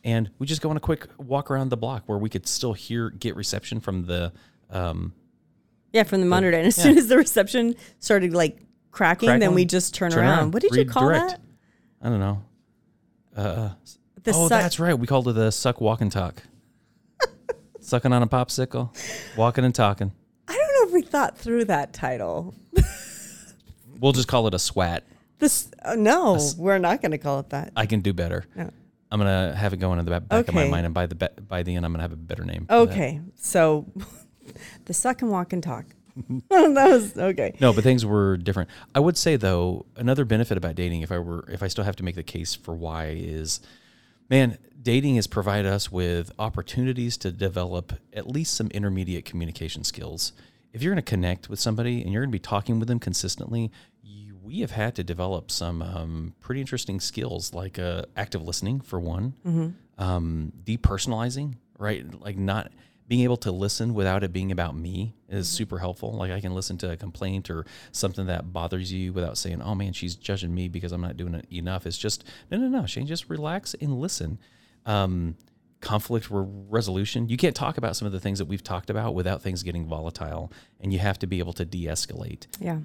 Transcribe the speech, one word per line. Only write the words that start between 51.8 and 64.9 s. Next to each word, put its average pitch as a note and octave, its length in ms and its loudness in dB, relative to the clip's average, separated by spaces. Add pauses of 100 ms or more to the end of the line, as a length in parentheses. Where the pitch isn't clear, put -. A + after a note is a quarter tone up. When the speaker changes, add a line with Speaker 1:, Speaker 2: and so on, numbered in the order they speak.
Speaker 1:
and G#2+ 100 -4
you're A2+ 100 0
gonna C3+ 100 -4
be G2 80 -4
talking A2 400 -2
with A2+ 80 -4
them A#2+ 100 0
consistently, A2 720 -4 (320)
you, G2+ 400 -20
we C#3 180 -10
have A3 120 -4
had A2 240 -2
to F2+ 80 -4
develop F2+ 460 -4
some, E2+ 320 -4
um, E2 580 -8
pretty C3 200 -6
interesting A#2+ 380 -6
skills, A2 560 -6
like, F#2 240 -10
uh, F2 240 -4 (140)
active G2 260 -6
listening, F#2+ 380 -4
for F#2+ 180 -8
one, F2 360 -4 (120)
Speaker 2:
Mm-hmm. E3 560 -4
Speaker 1:
um, E2 500 -2 (120)
depersonalizing, A#2+ 880 -2 (240)
right? G2 260 -4 (160)
Like, G2 160 -8
not F#2+ 360 -2 (340)
being B2 160 2
able B2 140 2
to G#2+ 160 -4
listen G2+ 400 -2
without G2 320 0
it F2 80 -6
being F#2+ 180 -4
about F2 240 -4
me F#2 400 -6 (140)